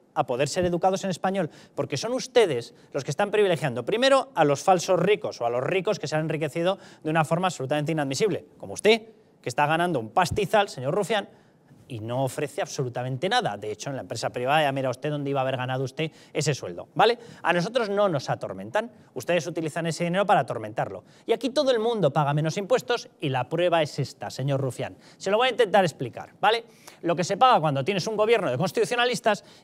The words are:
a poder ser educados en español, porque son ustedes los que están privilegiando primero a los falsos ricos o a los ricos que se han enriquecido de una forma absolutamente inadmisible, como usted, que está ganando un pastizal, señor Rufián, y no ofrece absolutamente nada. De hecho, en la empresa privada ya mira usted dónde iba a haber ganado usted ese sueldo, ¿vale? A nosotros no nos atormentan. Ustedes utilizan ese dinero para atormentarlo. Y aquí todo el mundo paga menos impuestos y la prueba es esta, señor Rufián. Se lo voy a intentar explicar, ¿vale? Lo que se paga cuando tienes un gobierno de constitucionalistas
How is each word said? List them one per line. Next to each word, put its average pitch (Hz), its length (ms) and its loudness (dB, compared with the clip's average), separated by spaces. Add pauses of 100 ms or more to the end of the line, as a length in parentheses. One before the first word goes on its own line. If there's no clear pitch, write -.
(140)
a 151 100 0
poder 131 240 0
ser 180 180 -2
educados 180 360 2
en 196 80 -2
español, 185 400 -2 (240)
porque 139 220 -4
son 220 160 -4
ustedes 202 640 2 (180)
los 143 100 -4
que 139 80 -8
están 202 220 -2
privilegiando 156 520 2
primero 262 520 2
a 165 80 6
los 143 180 2
falsos 185 380 4
ricos 175 400 0
o 120 60 -2
a 117 40 2
los 123 140 -2
ricos 185 340 0
que - 80 -8
se 143 80 -6
han 156 80 0
enriquecido 160 560 -2 (240)
de 156 80 -4
una 160 140 4
forma 175 240 0
absolutamente 147 420 -2
inadmisible, 147 560 -2 (100)
como 95 180 -12
usted, 220 280 4 (400)
que - 60 -6
está 147 180 0
ganando 165 320 2
un 110 120 -6
pastizal, 202 580 2
señor 135 260 -4
Rufián, 202 340 -2 (600)
y 110 120 -8
no 120 240 -2
ofrece 143 360 -6
absolutamente 131 680 -4
nada. 202 280 0
De 104 140 -8
hecho, 107 200 -8
en 139 40 -8
la 120 80 -8
empresa 113 280 -6
privada 131 300 0
ya 143 120 2
mira 135 180 -2
usted 123 180 -6
dónde 143 220 -4
iba 139 80 0
a 131 40 0
haber 131 140 -2
ganado 131 280 -4
usted 160 260 -6 (220)
ese 147 200 0
sueldo, 92 440 -8
¿vale? 220 200 4 (280)
A 165 80 0
nosotros 214 360 -2
no 202 200 2
nos 151 200 -2
atormentan. 117 640 -6 (240)
Ustedes 165 320 -2
utilizan 165 400 -6
ese 165 160 -4
dinero 180 240 0
para 190 140 4
atormentarlo. 110 640 -6 (220)
Y - 60 0
aquí 226 180 -2
todo 269 200 0
el 240 80 2
mundo 214 340 0
paga 143 220 2
menos 156 220 0
impuestos 220 520 -2 (120)
y 156 80 -4
la 127 200 -2
prueba 170 340 2
es 147 180 -4
esta, 107 300 -8
señor 135 300 -2
Rufián. 127 360 -6 (200)
Se - 140 -4
lo 202 60 4
voy 240 100 4
a 262 60 2
intentar 202 320 4
explicar, - 560 -6
¿vale? 226 240 2 (380)
Lo 170 120 2
que 170 80 -2
se 196 140 -2
paga 226 240 8
cuando 139 240 0
tienes 185 240 0
un 220 80 -4
gobierno 214 340 4
de 127 80 0
constitucionalistas 226 840 0 (200)